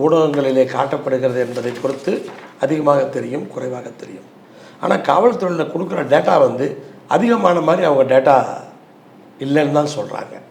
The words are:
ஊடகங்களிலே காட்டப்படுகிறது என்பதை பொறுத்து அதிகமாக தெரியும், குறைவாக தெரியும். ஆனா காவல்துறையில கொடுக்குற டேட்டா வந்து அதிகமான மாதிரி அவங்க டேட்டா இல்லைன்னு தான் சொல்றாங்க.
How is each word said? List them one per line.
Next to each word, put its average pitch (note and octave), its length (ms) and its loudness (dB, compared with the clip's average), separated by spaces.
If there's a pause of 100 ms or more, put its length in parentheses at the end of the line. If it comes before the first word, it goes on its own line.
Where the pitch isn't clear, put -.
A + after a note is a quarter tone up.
ஊடகங்களிலே C#3+ 600 2
காட்டப்படுகிறது C3 760 -2
என்பதை B2 320 -4 (100)
பொறுத்து C3+ 420 -4 (360)
அதிகமாக C#3+ 440 2
தெரியும், B2+ 440 -8
குறைவாக B2 400 -10
தெரியும். - 460 -20 (460)
ஆனா - 140 0
காவல்துறையில F3+ 760 0
கொடுக்குற E3+ 340 -4
டேட்டா E3+ 360 4
வந்து B2+ 420 0 (260)
அதிகமான F#3+ 520 2
மாதிரி E3+ 260 2
அவங்க C3 320 4
டேட்டா C3 260 4 (920)
இல்லைன்னு C#3+ 340 0
தான் D3 240 0
சொல்றாங்க. - 440 -10 (100)